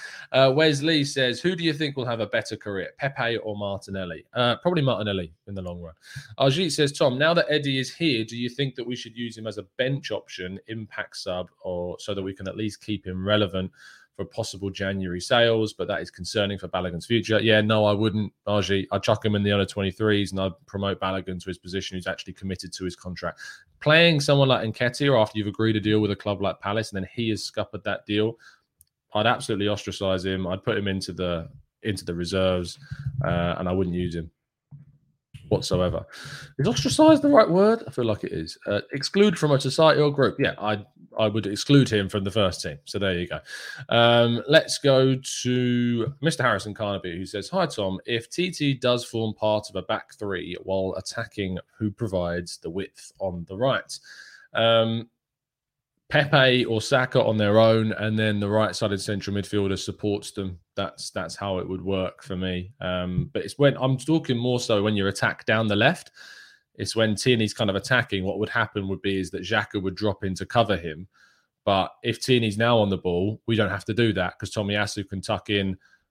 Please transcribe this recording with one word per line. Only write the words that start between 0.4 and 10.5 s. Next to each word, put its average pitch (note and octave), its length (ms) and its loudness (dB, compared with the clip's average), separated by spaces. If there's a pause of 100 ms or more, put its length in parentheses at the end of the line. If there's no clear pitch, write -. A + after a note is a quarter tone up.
Wesley D3+ 520 4
says, B2+ 360 0
"Who F#3 140 0
do E3+ 80 -8
you D#3+ 100 2
think C#3+ 240 -4
will C3 80 -4
have A#2 140 -4
a G#2+ 80 -2
better A2+ 300 -4
career, G2 420 -6
Pepe C3 380 -4
or G#2 200 -6
Martinelli?" F#2+ 680 -8 (100)
Uh, A#2+ 220 2
probably F3 260 0
Martinelli G2+ 500 0 (140)
in G2+ 80 -12
the F#2+ 80 -8
long F2 180 -10
run. E2 140 -16 (460)
Ajit C#3+ 320 2
says, D3 180 0
"Tom, C#3+ 260 2
now D#3 180 4
that E3+ 140 2
Eddie C#3+ 300 0
is C3 160 -6
here, C3 300 0
do A#2 120 -12
you A#2+ 120 -4
think C3 260 -4
that A#2+ 120 -8
we B2 100 -6
should A#2 200 -14
use A#2 220 -8
him A2 80 -10
as G#2 120 -8
a G#2 40 -10 (160)
bench C3 320 -4
option, F#2+ 560 -8